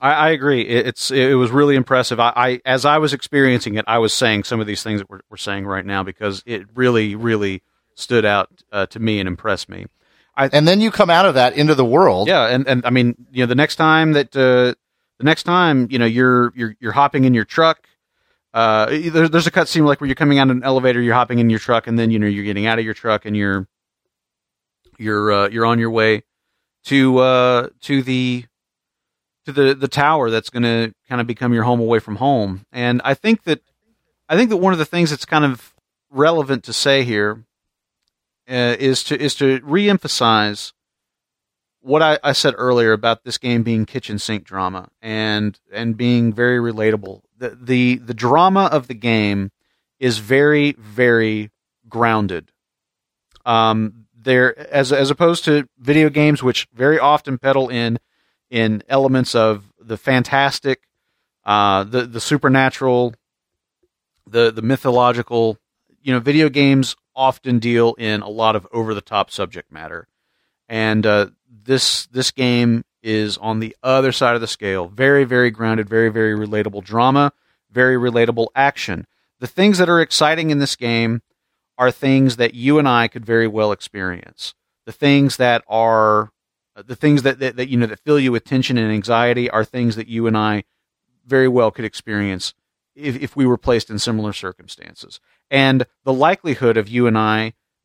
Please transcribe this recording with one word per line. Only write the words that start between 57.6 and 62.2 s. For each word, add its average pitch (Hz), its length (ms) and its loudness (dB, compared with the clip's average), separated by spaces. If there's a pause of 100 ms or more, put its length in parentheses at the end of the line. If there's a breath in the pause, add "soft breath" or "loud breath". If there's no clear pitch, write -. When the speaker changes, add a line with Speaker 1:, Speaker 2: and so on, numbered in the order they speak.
Speaker 1:
in, 117 300 -4 (520)
in 113 380 -2
elements 131 460 0
of 107 460 0
the 113 160 -10
fantastic, 135 880 -2 (640)
uh, 101 380 2
the, 120 180 -4
the 117 180 -10